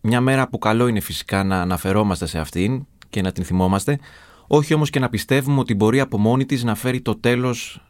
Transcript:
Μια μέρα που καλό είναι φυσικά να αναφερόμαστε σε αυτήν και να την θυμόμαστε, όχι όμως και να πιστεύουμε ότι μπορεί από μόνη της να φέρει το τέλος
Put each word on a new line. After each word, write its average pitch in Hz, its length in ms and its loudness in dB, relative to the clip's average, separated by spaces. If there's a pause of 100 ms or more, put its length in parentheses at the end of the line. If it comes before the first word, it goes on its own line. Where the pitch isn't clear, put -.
Μια 120 160 2
μέρα 131 280 2
που 117 100 -8
καλό 113 280 2
είναι 110 140 0
φυσικά - 440 -4
να 95 160 0
αναφερόμαστε 92 680 0
σε 80 120 -6
αυτήν 104 480 -2 (240)
και 98 120 -2
να 92 100 -2
την 90 120 -6
θυμόμαστε, 92 540 0 (480)
όχι 151 280 2
όμως 151 160 2
και 139 80 -2
να 127 100 0
πιστεύουμε 135 520 0
ότι 120 140 0
μπορεί 110 260 4
από 127 180 -2
μόνη 123 280 2
της 127 180 -2
να 110 100 0
φέρει 127 260 -4
το 113 160 -4
τέλος 123 720 -2